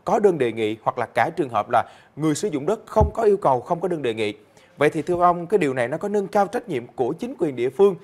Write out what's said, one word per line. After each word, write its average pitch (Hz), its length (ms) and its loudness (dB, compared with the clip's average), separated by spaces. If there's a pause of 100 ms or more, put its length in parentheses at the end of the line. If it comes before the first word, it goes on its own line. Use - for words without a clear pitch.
có 196 140 0
đơn 185 200 4
đề 120 140 0
nghị 110 300 -2
hoặc - 160 -2
là 120 160 -2
cả 120 220 2
trường 151 120 -2
hợp 110 220 -2
là 113 140 4 (320)
người 151 180 0
sử 208 140 -4
dụng 147 180 -4
đất 220 200 -2
không 196 280 2
có 226 80 -4
yêu 208 140 4
cầu, 135 240 2
không 165 200 -4
có 185 80 -4
đơn 165 140 -4
đề 120 120 -2
nghị. 107 200 -2 (420)
Vậy 147 140 2
thì 156 120 -2
thưa 175 180 -2
ông, 175 260 2
cái 208 120 2
điều 143 160 0
này 120 140 0
nó 147 100 -4
có 202 100 -8
nâng 202 200 -2
cao 202 180 2
trách 240 220 -8
nhiệm 123 180 -6
của 127 260 -4
chính 240 260 -8
quyền 147 180 -2
địa 120 140 -2
phương 196 340 4